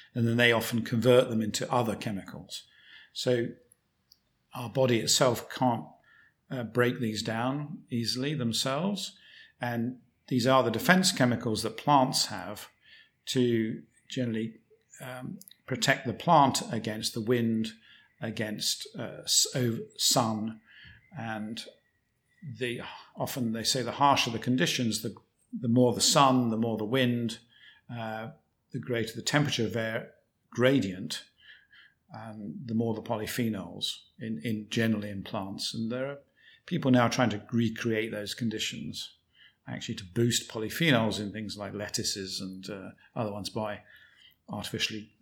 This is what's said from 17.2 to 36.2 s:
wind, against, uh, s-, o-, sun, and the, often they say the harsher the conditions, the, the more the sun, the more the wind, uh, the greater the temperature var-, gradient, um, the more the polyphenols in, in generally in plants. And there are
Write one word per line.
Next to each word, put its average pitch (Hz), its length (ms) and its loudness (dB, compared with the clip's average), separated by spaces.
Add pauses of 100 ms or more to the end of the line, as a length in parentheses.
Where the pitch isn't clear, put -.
wind, 113 520 0 (480)
against, 107 640 -6 (100)
uh, - 260 -10
s-, - 220 2 (100)
o-, 120 300 0 (120)
sun, 110 640 2 (560)
and 110 500 -8 (920)
the, 123 240 -4 (340)
often 123 360 -4
they 113 120 -4
say 127 180 0
the 117 100 -4
harsher 135 400 4
the 110 80 -4
conditions, 127 640 0
the, 104 120 -8 (460)
the 123 80 -2
more 120 260 6
the 101 80 -2
sun, 127 480 6
the 110 80 0
more 113 200 0
the 107 80 -4
wind, 120 520 0 (580)
uh, 113 340 -6 (420)
the 131 80 -6
greater 113 340 -2
the 113 80 -10
temperature 139 460 2
var-, 113 400 -2 (420)
gradient, 120 760 2 (920)
um, 110 400 -12 (100)
the 113 80 -6
more 113 220 2
the 107 60 -6
polyphenols 101 960 -4 (220)
in, 113 240 -6
in 107 260 -4
generally 110 400 0
in 98 120 -8
plants. 98 520 -6
And 113 180 -4
there 131 160 -4
are 143 100 -8 (480)